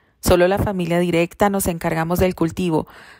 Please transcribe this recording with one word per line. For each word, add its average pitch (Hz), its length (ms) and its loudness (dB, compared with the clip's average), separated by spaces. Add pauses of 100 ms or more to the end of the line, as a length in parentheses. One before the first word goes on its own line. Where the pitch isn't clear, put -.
(200)
Solo 180 280 4
la 202 100 0
familia 175 400 -2
directa 170 500 0
nos 196 180 -2
encargamos 165 520 -2
del 185 160 2
cultivo. 165 520 -2 (340)